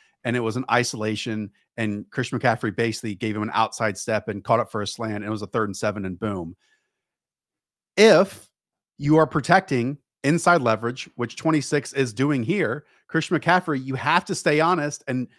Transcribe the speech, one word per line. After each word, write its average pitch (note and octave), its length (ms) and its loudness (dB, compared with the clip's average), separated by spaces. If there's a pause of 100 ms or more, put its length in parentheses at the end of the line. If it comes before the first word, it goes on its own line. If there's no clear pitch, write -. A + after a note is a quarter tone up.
(240)
and A#2+ 120 -4
it B2 40 -2
was A2+ 160 -4
an B2+ 160 -4
isolation, A2 800 -2 (260)
and G#2 320 -4
Christian B2+ 300 -4
McCaffrey A2+ 360 0
basically A2+ 380 -4
gave G#2+ 220 -4
him G#2+ 80 -2
an A2 100 -4
outside A2 460 -2
step A2 300 -4
and G2+ 140 -8
caught A#2 180 2
it - 100 -6
for G#2+ 100 -4
a G2+ 60 -4
slant, A2 300 -6
and G#2 80 -8
it G#2 40 -6
was G#2+ 140 -6
a G2 40 -10
third A2 220 -2
and F#2+ 80 -8
seven, G#2 280 -4
and F2+ 140 -8
boom. F#2 380 -6 (1400)
If F#3+ 520 6 (480)
you D3 200 4
are D#3 100 6
protecting C#3+ 720 2 (240)
inside E3 400 4
leverage, A#2 440 0 (100)
which A#2+ 180 -6
twenty-six D3+ 580 0
is C3 200 -2
doing C3+ 280 0
here, B2 460 -4 (200)
Christian D#3+ 320 -2
McCaffrey, E3 460 0
you C3 80 -6
have C#3+ 320 0
to G3 80 -4
stay D3+ 260 2
honest D#3 480 0
and, B2+ 200 -4 (120)